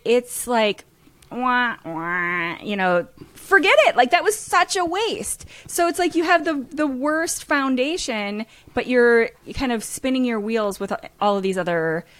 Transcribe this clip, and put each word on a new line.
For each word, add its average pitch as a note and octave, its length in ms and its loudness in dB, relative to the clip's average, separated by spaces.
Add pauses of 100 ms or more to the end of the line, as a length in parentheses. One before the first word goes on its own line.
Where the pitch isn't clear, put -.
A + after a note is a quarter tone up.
it's B3 400 0
like, A3 380 0 (460)
"Wah, B3 540 -2
wah," E3+ 800 -4
you G#3 140 -6
know, F3+ 300 0 (280)
forget G4 460 4
it. B4+ 160 4
Like, - 160 4
that E4+ 120 4
was G#4+ 140 2
such F4+ 380 0
a F4+ 100 0
waste. F#4 580 -4 (220)
So F4 220 0
it's E4+ 100 -4
like F4 160 0
you D#4+ 100 2
have E4+ 220 2
the, C#4+ 240 -2
the D4+ 160 -2
worst D4 580 -2
foundation, B3+ 1040 -2 (260)
but - 140 -4
you're A#3+ 440 4 (240)
kind C4+ 180 -2
of A3 120 -4
spinning C4 400 -2
your A#3 160 -2
wheels G#3 400 -2
with G3 120 -4 (280)
all G#3 160 2
of G3 60 -2
these F#3+ 160 -2
other E3 480 -2 (140)